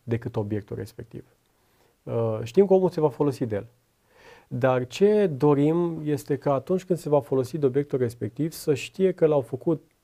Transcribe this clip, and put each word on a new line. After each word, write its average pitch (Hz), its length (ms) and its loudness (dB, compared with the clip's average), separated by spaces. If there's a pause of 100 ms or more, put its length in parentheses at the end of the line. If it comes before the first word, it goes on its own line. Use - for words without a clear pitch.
decât 117 320 -6
obiectul 104 400 -6
respectiv. 110 500 -14 (800)
Uh, 113 400 -4
știm 185 220 2
că 190 80 2
omul 185 160 4
se 160 120 -4
va 151 80 4
folosi 135 360 -2
de 107 100 -4
el. 117 120 -6 (800)
Dar 127 400 0
ce 208 400 2
dorim 156 760 2
este 147 340 -4
că 147 120 -4
atunci 160 360 -2
când 175 140 -2
se - 100 -10
va 143 100 4
folosi 131 380 -2
de 143 80 2
obiectul 139 340 0
respectiv, 123 520 -4
să - 220 -2
știe 185 380 -2
că 175 140 2
l-au 151 160 4
făcut 147 420 -2 (200)